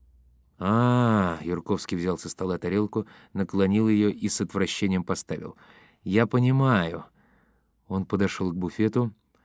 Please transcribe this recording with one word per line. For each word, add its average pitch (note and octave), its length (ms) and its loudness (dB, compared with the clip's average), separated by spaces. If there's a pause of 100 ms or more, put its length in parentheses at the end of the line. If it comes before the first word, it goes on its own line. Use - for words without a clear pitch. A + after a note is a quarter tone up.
(580)
«А, — A2 840 2
Юрковский F2 540 -4
взял F2 200 -2
со F2+ 120 -10
стола F#2 280 -4
тарелку, G#2 500 -2 (260)
наклонил G2 540 2
её G#2 220 4
и G2+ 200 -2
с - 120 -2
отвращением F#2+ 600 -2
поставил. — - 540 -8 (460)
Я G#2+ 240 2
понимаю». B2 800 2 (800)
Он F#2+ 180 -4
подошёл F#2+ 460 -2
к E2+ 40 -6
буфету, G#2+ 580 -2 (320)